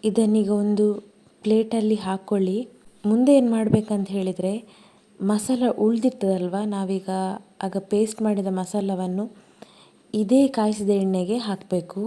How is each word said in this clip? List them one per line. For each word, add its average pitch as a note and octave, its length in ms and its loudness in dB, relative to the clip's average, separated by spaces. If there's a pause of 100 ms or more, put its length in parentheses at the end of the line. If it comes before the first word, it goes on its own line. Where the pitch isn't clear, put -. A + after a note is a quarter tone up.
(100)
ಇದನ್ನೀಗ G#3+ 400 2 (120)
ಒಂದು G#3 240 2 (560)
ಪ್ಲೇಟಲ್ಲಿ A3 640 0
ಹಾಕ್ಕೊಳ್ಳಿ. F#3+ 500 -2 (520)
ಮುಂದೆ B3+ 320 6
ಏನು A#3 160 2
ಮಾಡ್ಬೇಕಂತ G#3+ 520 0 (100)
ಹೇಳಿದರೆ, F#3 360 -4 (640)
ಮಸಾಲ G#3+ 440 0 (240)
ಉಳ್ದಿರ್ತದಲ್ವ, G3 720 0 (200)
ನಾವೀಗ F#3+ 320 -4 (580)
ಆಗ F#3+ 100 -6 (140)
ಪೇಸ್ಟ್ G#3+ 340 0
ಮಾಡಿದ G3+ 240 0 (120)
ಮಸಾಲವನ್ನು F#3+ 680 -4 (920)
ಇದೇ G#3+ 200 4 (160)
ಕಾಯಿಸಿದ G#3 360 0 (100)
ಎಣ್ಣೆಗೆ F#3+ 340 0 (100)
ಹಾಕಬೇಕು. F#3 600 -6